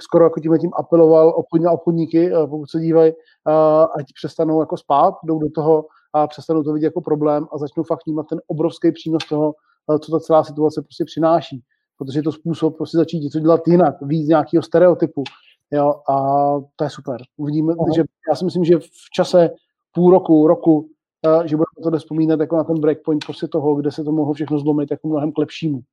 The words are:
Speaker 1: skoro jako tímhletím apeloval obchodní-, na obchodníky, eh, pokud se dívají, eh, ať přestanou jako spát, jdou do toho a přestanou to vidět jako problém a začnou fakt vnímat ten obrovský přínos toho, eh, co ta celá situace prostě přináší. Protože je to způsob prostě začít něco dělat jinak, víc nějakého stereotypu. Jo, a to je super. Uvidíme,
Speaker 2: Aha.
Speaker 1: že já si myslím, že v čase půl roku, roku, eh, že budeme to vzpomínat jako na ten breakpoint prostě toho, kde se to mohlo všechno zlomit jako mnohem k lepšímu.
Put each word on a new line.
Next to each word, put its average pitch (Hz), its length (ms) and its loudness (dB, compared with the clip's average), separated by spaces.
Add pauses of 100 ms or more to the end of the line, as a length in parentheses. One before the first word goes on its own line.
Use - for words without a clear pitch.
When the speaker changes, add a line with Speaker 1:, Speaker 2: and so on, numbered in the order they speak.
Speaker 1:
skoro 170 240 4
jako 165 160 2
tímhletím 160 380 0
apeloval 160 580 6
obchodní-, 165 280 -2
na 170 80 2
obchodníky, 165 600 -2
eh, 160 120 0
pokud 147 240 -10
se 165 100 -6
dívají, 160 320 4
eh, 156 760 0 (120)
ať 147 60 -10 (100)
přestanou 160 460 -2
jako 156 160 -4
spát, 160 380 0 (100)
jdou 160 140 -2
do 151 160 -4
toho 156 320 0 (260)
a 151 140 2
přestanou 156 360 -4
to 151 100 -4
vidět 151 140 -2
jako 156 140 -6
problém 151 520 -2
a 151 60 -10
začnou 143 260 -8
fakt 160 220 -6
vnímat 156 220 -6
ten - 180 -8
obrovský 160 460 -2
přínos 160 360 -4
toho, 151 260 -2 (400)
eh, 147 40 2
co 151 140 -14
ta 160 80 0
celá 156 240 2
situace 151 380 -4
prostě - 220 -10
přináší. 151 580 -2 (360)
Protože 135 200 -8
je 151 40 0
to 151 100 -4
způsob 156 440 -4
prostě 156 220 -8
začít 165 220 -2
něco 143 200 -6
dělat 160 280 2
jinak, 170 340 4
víc 147 260 -4
nějakého 156 340 2
stereotypu. 170 600 2 (480)
Jo, 143 240 0 (160)
a 135 40 0 (600)
to 156 80 -6
je 147 60 -4
super. 135 320 -12 (140)
Uvidíme, 156 420 -2
Speaker 2:
Aha. 165 80 -2 (100)
Speaker 1:
že 165 80 2 (260)
já 156 40 0
si 160 100 -6
myslím, 180 200 -2
že 165 140 4
v - 360 -18
čase 175 360 2 (440)
půl 175 160 4
roku, 165 360 4
roku, 160 420 2 (380)
eh, 160 220 2
že 151 80 -2
budeme 160 340 -4
to 160 80 -2
vzpomínat 156 420 -2
jako 156 160 -4
na 156 80 0
ten 160 160 -4
breakpoint 151 440 -2
prostě 151 240 -10
toho, 147 260 -2
kde 143 160 -4
se 151 140 -8
to 147 80 -4
mohlo 151 220 -2
všechno 147 240 -4
zlomit 147 320 -2
jako 147 180 -8
mnohem 156 240 -4
k - 60 -8
lepšímu. 147 420 -4 (120)